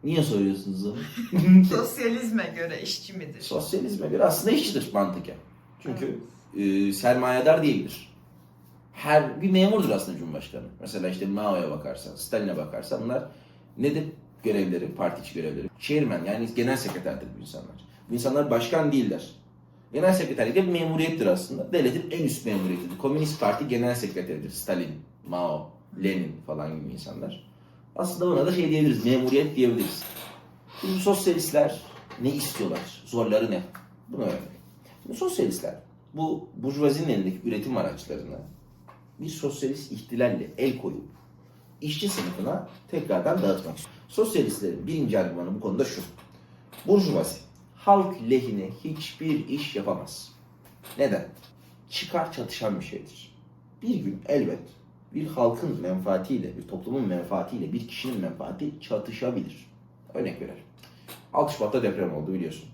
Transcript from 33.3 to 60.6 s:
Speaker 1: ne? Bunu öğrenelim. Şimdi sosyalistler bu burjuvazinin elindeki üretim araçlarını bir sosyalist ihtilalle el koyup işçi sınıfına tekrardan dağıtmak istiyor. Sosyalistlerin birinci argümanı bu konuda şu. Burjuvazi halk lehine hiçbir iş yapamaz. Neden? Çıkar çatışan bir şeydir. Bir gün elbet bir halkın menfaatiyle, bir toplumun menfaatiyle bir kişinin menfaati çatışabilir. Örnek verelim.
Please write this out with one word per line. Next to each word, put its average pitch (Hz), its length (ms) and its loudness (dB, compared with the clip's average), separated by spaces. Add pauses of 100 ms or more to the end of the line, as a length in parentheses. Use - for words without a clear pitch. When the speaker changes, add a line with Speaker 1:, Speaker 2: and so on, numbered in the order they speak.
Speaker 1:
ne? 92 120 -2 (460)
Bunu - 120 -6
öğrenelim. - 220 -2 (600)
Şimdi - 140 -10
sosyalistler - 580 0 (380)
bu 156 420 -4
burjuvazinin 143 580 2
elindeki 95 340 -2
üretim 117 300 -2
araçlarını - 600 -6 (800)
bir 156 100 -8
sosyalist 143 600 -4
ihtilalle 107 680 -2
el - 200 2
koyup - 280 -8 (760)
işçi 156 280 -2
sınıfına 156 600 -4 (220)
tekrardan - 500 0
dağıtmak - 360 0
istiyor. - 180 -16 (120)
Sosyalistlerin 98 800 0
birinci 123 320 0
argümanı 87 360 -4
bu 110 40 -6
konuda 110 260 0
şu. - 160 -8 (840)
Burjuvazi 180 520 4 (360)
halk 196 400 6 (140)
lehine 110 400 2 (140)
hiçbir - 640 -4
iş 143 280 -6
yapamaz. - 560 -6 (640)
Neden? 113 300 2 (600)
Çıkar - 440 -4
çatışan 107 460 -4
bir - 60 -8
şeydir. - 500 -14 (460)
Bir 226 140 0
gün - 300 -4
elbet 139 340 0 (540)
bir 151 140 -4
halkın 120 540 0
menfaatiyle, 98 760 -2
bir - 100 -14
toplumun 113 400 -4
menfaatiyle 90 640 -4
bir 117 140 -4
kişinin - 340 -6
menfaati 92 600 -6
çatışabilir. - 880 -4 (440)
Örnek - 280 -4
verelim. - 220 -12 (680)